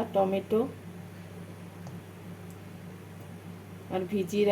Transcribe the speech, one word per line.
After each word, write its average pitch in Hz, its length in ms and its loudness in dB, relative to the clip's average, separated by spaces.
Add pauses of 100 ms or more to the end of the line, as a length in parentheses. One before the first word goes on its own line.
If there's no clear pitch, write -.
(140)
টমেটো 196 460 6 (3250)
আর 185 80 2 (100)
ভিজিয়ে 202 400 6